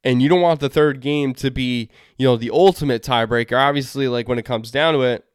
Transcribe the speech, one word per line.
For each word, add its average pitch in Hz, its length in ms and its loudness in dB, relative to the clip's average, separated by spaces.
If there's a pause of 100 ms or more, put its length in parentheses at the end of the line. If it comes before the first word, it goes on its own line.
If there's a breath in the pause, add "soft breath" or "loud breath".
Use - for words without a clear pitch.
And 127 200 2
you 147 80 2
don't 180 100 4
want 165 200 2
the 143 100 -4
third 147 320 0
game 143 320 -2
to 135 160 -4
be, 123 400 -4 (260 soft breath)
you 131 100 0
know, 123 120 4
the 113 120 -6
ultimate 143 520 2
tiebreaker. 117 560 0
Obviously, 139 500 0
like, 120 180 -4
when 120 120 -2
it 113 80 -8
comes 113 240 -6
down 151 240 0
to 135 80 0
it 123 320 -2